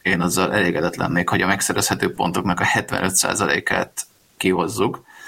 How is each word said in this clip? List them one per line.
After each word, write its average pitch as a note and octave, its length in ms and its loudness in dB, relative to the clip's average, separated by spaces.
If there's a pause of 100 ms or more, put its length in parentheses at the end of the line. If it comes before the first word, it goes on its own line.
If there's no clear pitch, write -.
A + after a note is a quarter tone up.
én F#2 200 0
azzal F2 320 0
elégedett F2 420 0
lennék, F2 340 0
hogy F2+ 120 2
a F#2 60 2
megszerezhető - 680 0
pontoknak F#2+ 460 0
a G2 40 0
hetvenöt F#2+ 520 0
százalékát F2+ 920 0 (320)
kihozzuk. F#2 640 0 (240)